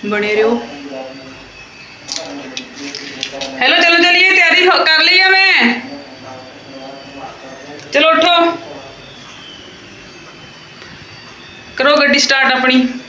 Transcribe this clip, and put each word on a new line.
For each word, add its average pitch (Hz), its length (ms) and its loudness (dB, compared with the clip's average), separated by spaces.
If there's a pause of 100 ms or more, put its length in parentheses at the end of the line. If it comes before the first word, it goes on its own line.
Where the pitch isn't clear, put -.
ਬਣੇ 208 280 -2
ਰਹੋ। 220 220 4 (3000)
ਹੈਲੋ, 277 220 4
ਚਲੋ 339 200 4
ਚੱਲੀਏ, 349 280 4
ਤਿਆਰੀ 359 360 4
ਹੋ, 339 180 4
ਕਰ 320 200 4
ਲਈ 359 160 4
ਆ 381 80 4
ਮੈਂ। 349 520 2 (2000)
ਚਲੋ 302 160 4
ਉੱਠੋ, 339 500 4 (3250)
ਕਰੋ 285 200 4
ਗੱਡੀ 285 220 4
ਸਟਾਰਟ 269 340 2
ਆਪਣੀ। 254 360 4 (200)